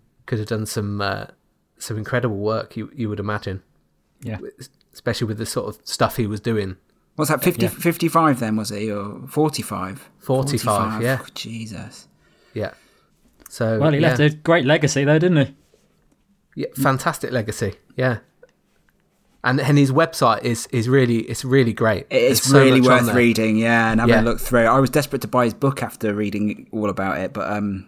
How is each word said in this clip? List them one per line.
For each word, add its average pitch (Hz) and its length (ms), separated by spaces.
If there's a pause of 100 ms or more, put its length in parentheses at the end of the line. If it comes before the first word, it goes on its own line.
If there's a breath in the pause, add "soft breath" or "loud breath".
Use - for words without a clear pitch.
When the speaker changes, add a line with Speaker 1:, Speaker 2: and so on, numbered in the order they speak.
(260)
Speaker 1:
could 110 140
have 107 80
done 107 180
some, 101 360
uh, 101 240 (520)
some - 200
incredible 113 400
work, 107 400
you, 107 180
you 110 140
would 101 100
imagine. 101 420 (600)
Speaker 2:
Yeah. 110 160 (560)
Speaker 1:
Especially 117 340
with 107 100
the 113 80
sort 107 220
of - 180
stuff - 300
he 113 120
was 104 120
doing. 101 380 (400)
Speaker 3:
What's 151 120
that, 143 140
fifty, 180 220
Speaker 2:
Yeah. - 60
Speaker 3:
fifty-five 160 680
then, 110 160
was 107 140
he? 104 200
Or 104 380
forty-five? 110 840 (100)
Speaker 1:
Forty-five, 110 840
yeah. 127 200
Speaker 3:
Oh, - 120
Jesus. 110 720 (460 soft breath)
Speaker 1:
Yeah. 104 180 (760 soft breath)
So, 110 300
Speaker 2:
Well, 151 120
he 143 80
left 127 220
Speaker 1:
yeah. 151 60
Speaker 2:
a - 20
great 160 360
legacy, 147 380
though, 151 160
didn't 160 280
he? - 80 (1000)
Speaker 1:
Yeah, 147 120 (100)
fantastic 135 560
legacy, 110 420 (220)
yeah. 127 220 (1200)
And, 131 180
and 143 160
his 139 140
website 131 500
is, 120 300
is 120 180
really, 127 300
it's - 260
really 127 260
great. 110 380
Speaker 3:
It - 60
is 123 240
Speaker 1:
There's 135 120
so 143 120
Speaker 3:
really 131 180
Speaker 1:
much 123 80
on 127 80
Speaker 3:
worth 120 100
Speaker 1:
there. 113 80
Speaker 3:
reading, 110 420
yeah, 113 340
and 110 80
having 117 160
Speaker 1:
Yeah. 110 60
Speaker 3:
a - 20
look 113 160
through. 117 260
I 123 140
was 131 100
desperate 139 320
to 104 60
buy 123 180
his 110 80
book 135 300
after 104 320
reading 104 560
all 107 180
about 95 300
it, 92 120
but, 101 200
um, 101 360